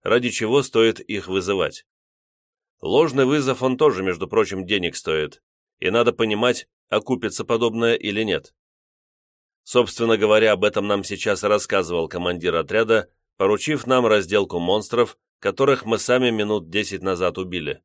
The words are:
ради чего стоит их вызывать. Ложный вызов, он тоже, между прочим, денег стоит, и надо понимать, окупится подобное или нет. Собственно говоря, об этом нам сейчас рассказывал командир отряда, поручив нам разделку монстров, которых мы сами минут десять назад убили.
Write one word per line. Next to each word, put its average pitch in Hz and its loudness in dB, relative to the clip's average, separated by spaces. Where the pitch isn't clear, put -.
ради 120 2
чего 113 0
стоит 113 2
их 98 -8
вызывать. 92 -2
Ложный 135 2
вызов, 131 0
он 131 0
тоже, 127 2
между 90 -4
прочим, 98 -2
денег 90 -2
стоит, 78 -4
и - -2
надо 113 2
понимать, 113 0
окупится 110 -2
подобное 117 0
или 104 -4
нет. 92 -4
Собственно 113 2
говоря, 107 4
об 98 2
этом 104 0
нам 101 0
сейчас 101 -4
рассказывал 98 0
командир 87 -2
отряда, 107 0
поручив 107 0
нам 127 4
разделку 98 2
монстров, 104 0
которых 131 0
мы 110 0
сами 127 2
минут 104 -2
десять 98 -4
назад 90 -2
убили. 87 -8